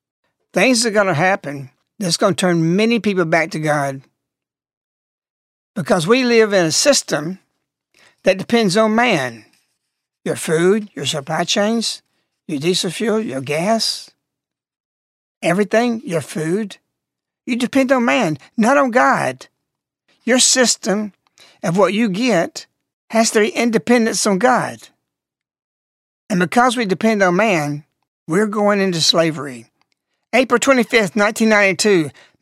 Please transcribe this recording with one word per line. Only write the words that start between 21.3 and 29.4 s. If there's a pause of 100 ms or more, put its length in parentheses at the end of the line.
of
what
you
get (440)
has
to
be
independence
on
God. (1400)
And
because
we
depend
on
man, (440)
we're
going
into
slavery. (640)